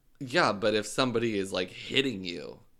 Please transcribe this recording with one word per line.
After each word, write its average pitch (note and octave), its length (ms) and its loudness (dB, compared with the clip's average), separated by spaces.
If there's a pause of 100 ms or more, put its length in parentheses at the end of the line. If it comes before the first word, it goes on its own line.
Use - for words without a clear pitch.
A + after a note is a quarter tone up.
(200)
Yeah, B2 340 2
but G#2+ 200 2
if G#2 120 2
somebody A#2 520 0
is, G2 160 -2
like, F#2+ 180 0
hitting B2+ 540 -2
you, E2 340 -10 (200)